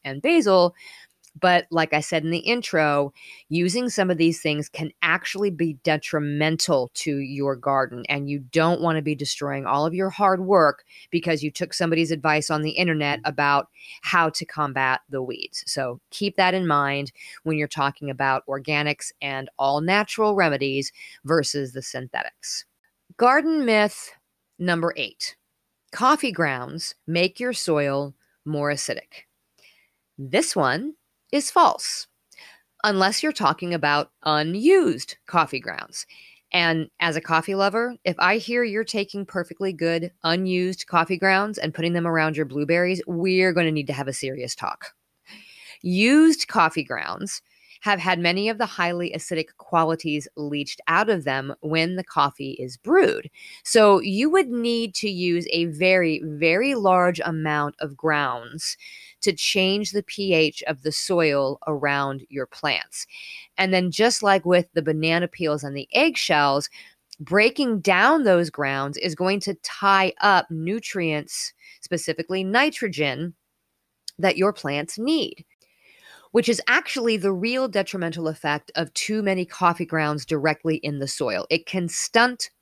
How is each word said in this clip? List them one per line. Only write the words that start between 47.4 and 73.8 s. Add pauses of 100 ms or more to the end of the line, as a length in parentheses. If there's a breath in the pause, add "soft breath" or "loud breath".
have
had
many
of
the
highly
acidic
qualities
leached
out
of
them
when
the
coffee
is
brewed. (340 loud breath)
So
you
would
need
to
use
a
very,
very
large
amount
of
grounds (460 loud breath)
to
change
the
P
H
of
the
soil (100)
around
your
plants. (520 loud breath)
And
then
just
like
with
the
banana
peels
and
the
eggshells, (500 loud breath)
breaking
down
those
grounds
is
going
to
tie
up
nutrients, (260 loud breath)
specifically
nitrogen, (840)